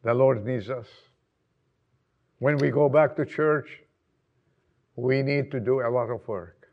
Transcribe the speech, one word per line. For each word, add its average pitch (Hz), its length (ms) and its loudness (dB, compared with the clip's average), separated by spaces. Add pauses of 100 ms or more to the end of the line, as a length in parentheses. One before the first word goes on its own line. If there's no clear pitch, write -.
The 113 100 2
Lord 123 320 4
needs 117 240 -6
us. 123 180 -10 (1500)
When 143 180 2
we 139 120 2
go 143 200 4
back 147 260 4
to 160 100 -2
church, - 560 -2 (1120)
we 131 260 0
need 139 300 -2
to 135 80 -4
do 127 220 0
a 117 80 -2
lot 120 200 -2
of 117 180 -8
work. 95 460 -10